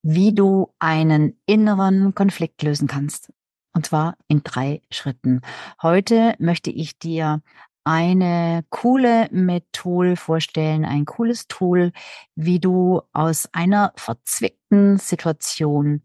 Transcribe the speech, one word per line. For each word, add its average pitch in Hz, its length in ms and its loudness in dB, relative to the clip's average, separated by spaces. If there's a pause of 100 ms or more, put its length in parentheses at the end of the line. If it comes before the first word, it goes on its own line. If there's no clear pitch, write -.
Wie 185 340 2
du 196 440 2
einen 156 640 2
inneren 196 680 2
Konflikt - 480 -2
lösen 147 260 0
kannst. - 420 -8 (440)
Und 160 100 -2
zwar 160 320 -2 (100)
in 151 160 2
drei 135 380 -6 (100)
Schritten. 127 520 -4 (400)
Heute 220 560 2
möchte 170 320 -2
ich - 280 -10
dir 160 440 -4 (420)
eine 170 840 0
coole 240 640 2
Methode 180 840 -2
vorstellen, 156 680 -2
ein 147 180 -2
cooles 233 420 -6
Tool, 180 460 0 (440)
wie 175 220 0
du 185 440 2 (100)
aus 160 400 -2
einer 190 440 0
verzwickten - 1000 0
Situation 147 1080 -2